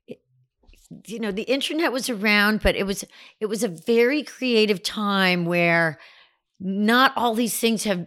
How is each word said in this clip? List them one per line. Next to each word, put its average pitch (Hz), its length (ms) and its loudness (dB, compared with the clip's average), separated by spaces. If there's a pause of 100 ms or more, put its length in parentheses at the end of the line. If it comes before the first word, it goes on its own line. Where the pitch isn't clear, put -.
(1080)
you 220 120 -10
know, 214 120 -4
the 190 120 -6
internet 294 480 -2
was 247 180 -4
around, 208 520 2
but 190 140 2
it 196 100 -2
was, 190 180 -6 (360)
it 220 80 -4
was 202 160 -4
a 240 40 0
very 233 540 2
creative 220 600 0
time 190 600 0
where 170 540 2 (600)
not 208 580 2
all 233 160 0
these 220 240 -2
things 226 260 0
have, 180 240 -2